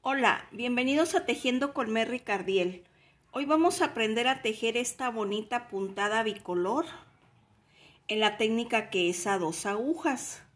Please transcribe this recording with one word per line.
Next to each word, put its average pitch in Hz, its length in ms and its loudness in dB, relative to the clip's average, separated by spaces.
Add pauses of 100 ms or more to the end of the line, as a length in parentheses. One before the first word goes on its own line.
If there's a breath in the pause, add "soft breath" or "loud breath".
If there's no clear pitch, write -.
Hola, 262 460 2
bienvenidos 254 600 2
a 349 100 2
Tejiendo 254 480 0
con 233 180 -2
Merry 226 300 0
Cardiel. 190 640 0 (460 soft breath)
Hoy 277 160 -4
vamos 320 340 4
a 320 60 4
aprender 226 420 0
a 262 140 0
tejer 226 340 -2
esta 247 320 -2
bonita 214 580 -4
puntada 202 560 -2
bicolor 202 640 0 (1200 soft breath)
en 214 140 -2
la 214 160 2
técnica 226 540 0
que 180 180 2
es 180 180 -2
a 196 120 2
dos 165 260 -2
agujas. 254 760 -2 (140)